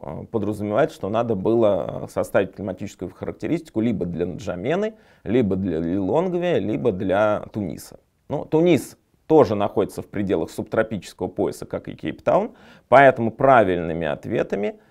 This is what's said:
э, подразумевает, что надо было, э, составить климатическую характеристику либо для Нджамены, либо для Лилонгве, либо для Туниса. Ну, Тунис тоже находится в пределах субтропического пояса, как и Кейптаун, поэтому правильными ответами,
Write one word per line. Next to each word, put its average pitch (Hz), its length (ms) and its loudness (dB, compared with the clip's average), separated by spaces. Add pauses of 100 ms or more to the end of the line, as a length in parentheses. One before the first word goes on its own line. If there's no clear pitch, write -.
э, 90 300 -12
подразумевает, 107 640 -2
что - 160 -8
надо 113 260 -2
было, 98 680 0
э, - 40 -12
составить - 460 -2
климатическую 95 560 -10
характеристику 107 680 -6
либо 107 260 -2
для 85 200 -4
Нджамены, 135 680 -4 (300)
либо 123 320 2
для 90 240 -2
Лилонгве, 139 800 -2
либо 113 320 -2
для 101 600 0
Туниса. 87 460 -8 (300)
Ну, 147 160 -6
Тунис 160 520 2 (300)
тоже 139 300 6
находится 101 440 -2
в - 60 -12
пределах 92 440 -2
субтропического - 760 -4
пояса, - 400 -4
как - 220 -10
и - 60 -12
Кейптаун, 143 580 -2 (360)
поэтому 123 440 6
правильными 90 760 4
ответами, 165 680 -4 (140)